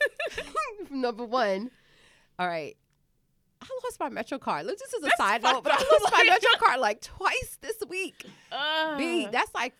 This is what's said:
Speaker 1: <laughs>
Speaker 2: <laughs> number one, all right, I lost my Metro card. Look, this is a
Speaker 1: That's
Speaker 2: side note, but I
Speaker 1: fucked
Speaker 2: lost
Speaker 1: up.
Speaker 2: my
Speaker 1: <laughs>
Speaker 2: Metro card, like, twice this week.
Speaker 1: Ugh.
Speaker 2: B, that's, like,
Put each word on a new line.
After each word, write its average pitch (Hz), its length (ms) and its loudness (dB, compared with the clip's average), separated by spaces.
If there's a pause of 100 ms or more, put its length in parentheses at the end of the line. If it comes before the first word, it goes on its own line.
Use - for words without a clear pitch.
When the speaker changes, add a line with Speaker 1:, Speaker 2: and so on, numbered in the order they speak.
(120)
Speaker 1:
<laughs> - 340 -8
Speaker 2:
<laughs> 415 440 -6
number 240 340 -4
one, 220 460 0 (680)
all 180 80 -2
right, 160 300 -6 (840)
I - 40 -16 (180)
lost 494 140 -8
my 320 120 -4
Metro 233 280 -8
card. 165 280 -6
Look, 339 120 -6
this 523 140 -14
is 440 100 -6
a 285 40 -6
Speaker 1:
That's - 100 4
Speaker 2:
side 302 260 2
note, 302 220 4
but - 80 2
I - 40 4
Speaker 1:
fucked 523 160 2
Speaker 2:
lost 622 140 8
Speaker 1:
up. 415 120 4
Speaker 2:
my 359 60 8
Speaker 1:
<laughs> 453 40 6
Speaker 2:
Metro 415 300 6
card, 359 220 4
like, 220 200 0
twice - 600 -4
this 440 140 -6 (120)
week. 370 380 -8 (260)
Speaker 1:
Ugh. 302 460 0
Speaker 2:
B, 320 340 0
that's, 277 220 0
like, 247 260 -4